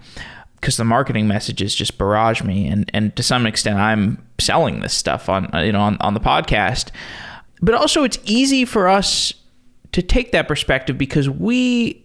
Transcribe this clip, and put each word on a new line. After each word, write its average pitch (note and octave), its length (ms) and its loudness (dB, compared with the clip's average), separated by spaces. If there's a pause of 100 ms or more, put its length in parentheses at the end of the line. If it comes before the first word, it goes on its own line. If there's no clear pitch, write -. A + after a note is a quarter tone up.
(600)
'cause - 160 -2
the A#2 80 -2
marketing A2+ 440 2
messages G2+ 460 -2
just - 240 -6
barrage G#2+ 440 2
me. G2 240 -2
And, G2 280 0
and G#2+ 220 0
to A#2+ 60 -2
some B2 240 2
extent, G#2+ 320 0
I'm G#2+ 440 2 (180)
selling A2+ 400 0
this G1+ 140 -6
stuff - 340 -4
on, F#2+ 220 -2 (140)
you G#2+ 80 2
know, G2+ 80 2
on, G#2 200 2
on G#2 140 0
the G#2+ 60 -2
podcast. B2 720 0 (720)
But G#3+ 140 4
also, D4 300 2
it's - 200 -2
easy C4 400 2
for G3 240 2
us - 460 2 (560)
to F3+ 120 0
take A#3+ 300 2
that D#3+ 140 2
perspective C3+ 520 -2
because C#3 320 0
we, A#3+ 760 0